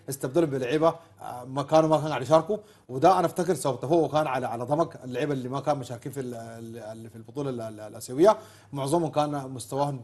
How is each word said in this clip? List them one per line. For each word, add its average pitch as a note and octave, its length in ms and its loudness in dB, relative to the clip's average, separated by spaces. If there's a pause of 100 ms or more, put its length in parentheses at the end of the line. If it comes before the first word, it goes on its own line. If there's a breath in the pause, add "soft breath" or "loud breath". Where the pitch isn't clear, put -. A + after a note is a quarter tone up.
استبدلوا C#3+ 400 0
بلعيبه، C#3 400 0
آه، B2 560 -6
ما C3 180 -6
كانوا، D#3 260 6
ما D#3 80 6
كانوا D3 120 0
قاعد C3 140 -2
يشاركوا، D#3+ 340 4 (320 soft breath)
وده D#3+ 300 6
انا F3 80 4
افتكر E3+ 280 0
سبب C3+ 260 -2
تفوق C#3+ 320 2
كان D3+ 140 2
على، B2+ 200 -2
على A#2+ 180 -6
ضمك. D3 400 0
اللعيبه C3 280 -2
اللي B2+ 160 -4
ما C3+ 120 -4
كانوا C#3+ 200 0
مشاركين A#2+ 320 -10
في C#3 80 -8
ال-، B2 140 -8
ال-، A#2 420 -14
ال-، A2+ 340 -14
في A#2 60 -20
البطوله A#2+ 340 -8
ال-، A#2+ 100 -6
ال-، A2 200 -10
الاسيويه B2+ 560 2 (360 loud breath)
معظمهم C#3+ 380 0
كان D3 400 -2
مستواهم C3+ 540 -4